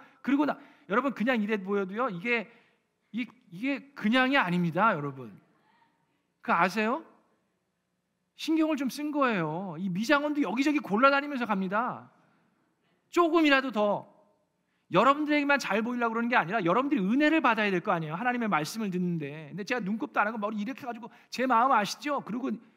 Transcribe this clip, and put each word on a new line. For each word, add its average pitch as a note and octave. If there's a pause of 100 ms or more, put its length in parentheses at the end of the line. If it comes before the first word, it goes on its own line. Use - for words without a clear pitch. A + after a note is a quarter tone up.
(220)
그리고 C#4+
나, C4+ (300)
여러분, B3
그냥 A#3+
이래 G#3
보여도요, G3+
이게, G#3+ (600)
이, A#3 (240)
이게 A#3+
그냥이 B3+
아닙니다, F3+
여러분. C3 (1000)
그 -
아세요? G#3+ (1300)
신경을 D#4
좀 C4
쓴 D4
거예요. F#3+
이 G3
미장원도 C#4+
여기저기 C#4
골라다니면서 C#4
갑니다. F#3+ (1000)
조금이라도 D4+
더 G#3 (720)
여러분들에게만 C#4+
잘 G#3
보이려고 A#3+
그러는 A#3
게 B3
아니라 G3
여러분들이 B3+
은혜를 D4
받아야 A3
될 F3+
거 G#3+
아니에요, D#3+
하나님의 A#3+
말씀을 F#3+
듣는데. D#3+
근데 E3+
제가 B3
눈곱도 G#3+
안 G#3
하고 A3+
머리 G#3+
이렇게 G#3
해가지고 A#3+ (200)
제 B3
마음 B3+
아시죠? A#3+
그러고, A#3+ (260)